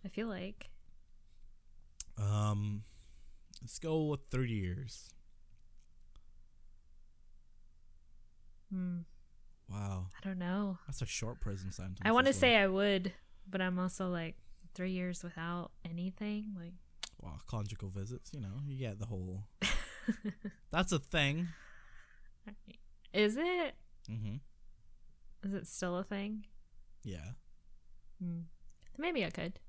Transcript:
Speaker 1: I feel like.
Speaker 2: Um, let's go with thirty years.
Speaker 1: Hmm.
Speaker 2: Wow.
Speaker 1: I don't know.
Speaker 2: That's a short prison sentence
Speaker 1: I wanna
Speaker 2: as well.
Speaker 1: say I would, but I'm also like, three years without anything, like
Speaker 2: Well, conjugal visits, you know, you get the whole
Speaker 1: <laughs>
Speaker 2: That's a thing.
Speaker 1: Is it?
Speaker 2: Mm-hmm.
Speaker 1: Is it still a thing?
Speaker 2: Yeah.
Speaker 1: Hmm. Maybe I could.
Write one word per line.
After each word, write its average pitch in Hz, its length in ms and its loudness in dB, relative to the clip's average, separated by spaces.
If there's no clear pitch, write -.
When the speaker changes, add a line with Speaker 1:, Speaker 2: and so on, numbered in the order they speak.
Speaker 1:
I 196 40 -4
feel 226 200 -2
like. 190 400 -6
Speaker 2:
Um, 104 680 2
let's - 160 -6
go 160 260 4
with 147 160 2
thirty 127 220 4
years. 101 560 -2
Speaker 1:
Hmm. 180 260 2
Speaker 2:
Wow. 98 360 0
Speaker 1:
I - 40 -4
don't 190 120 -2
know. 185 480 2
Speaker 2:
That's 139 160 -2
a 123 40 0
short - 340 -2
prison 95 320 0
sentence 92 320 -4
Speaker 1:
I 220 80 8
wanna 254 180 10
Speaker 2:
as 269 60 8
well. - 40 8
Speaker 1:
say 240 160 12
I 202 100 12
would, 190 460 6
but 190 120 0
I'm 185 180 4
also 185 320 2
like, 165 260 0
three 185 180 0
years 180 300 0
without 170 480 -2
anything, 202 720 -2
like 170 140 -8
Speaker 2:
Well, 78 260 -8
conjugal 104 420 -2
visits, 98 460 -6
you 143 60 -6
know, 104 260 -4
you 139 120 -4
get 107 200 -2
the 104 80 -4
whole 95 380 -4
Speaker 1:
<laughs> - 600 -4
Speaker 2:
That's 185 220 4
a 160 60 6
thing. 156 500 4
Speaker 1:
Is 214 240 6
it? 339 380 4
Speaker 2:
Mm-hmm. 107 260 -2
Speaker 1:
Is 196 100 0
it 175 120 -2
still 180 320 0
a 190 60 0
thing? 208 420 -4
Speaker 2:
Yeah. 90 280 -6
Speaker 1:
Hmm. 170 180 -2
Maybe 302 260 4
I 165 60 0
could. 170 380 -4